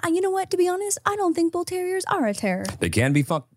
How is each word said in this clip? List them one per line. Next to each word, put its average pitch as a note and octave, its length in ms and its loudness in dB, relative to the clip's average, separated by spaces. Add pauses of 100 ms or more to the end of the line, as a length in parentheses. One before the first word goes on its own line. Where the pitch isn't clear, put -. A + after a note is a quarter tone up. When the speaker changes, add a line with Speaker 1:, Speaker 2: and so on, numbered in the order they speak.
Speaker 1:
I, E4+ 60 -2
you E4+ 140 2
know F#4+ 80 2
what? F#4+ 220 -2
To F#4+ 40 2
be F4 120 4
honest, G4 360 -2
I G#4 120 0
don't F4+ 180 2
think E4+ 180 2
bull F4 140 -4
terriers F#4 400 -4
are E4+ 200 0
a G#3 60 0
terror. G3 320 -2 (160)
Speaker 2:
They F2 80 0
can A#2 240 2
be D3 100 4
fun D3+ 200 -2 (140)